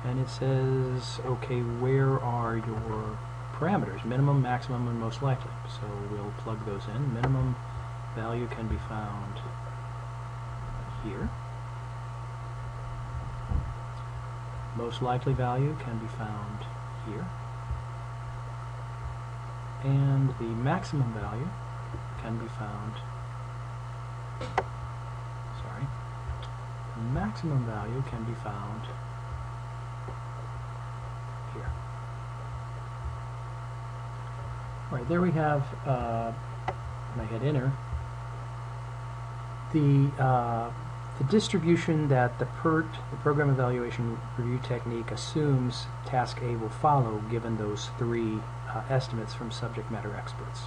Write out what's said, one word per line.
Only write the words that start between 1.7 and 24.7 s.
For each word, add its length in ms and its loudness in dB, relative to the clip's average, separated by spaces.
are 380 2
your 600 -2
parameters? 500 2
Minimum, 380 6
maximum, 440 2
and 120 0
most 240 -2
likely. 260 2
So 200 -6
we'll 260 -4
plug 300 -4
those 160 -2
in. 220 2
Minimum 400 4
value 320 -2
can 200 -2
be 100 2
found 520 -4
here. 260 -2
Most 260 0
likely 320 4
value 500 4
can 140 -2
be 100 -4
found 520 -4
here. 180 -2
And 540 6
the 60 -2
maximum 720 2
value 360 -2
can 160 -2
be 100 -4
found, 460 -4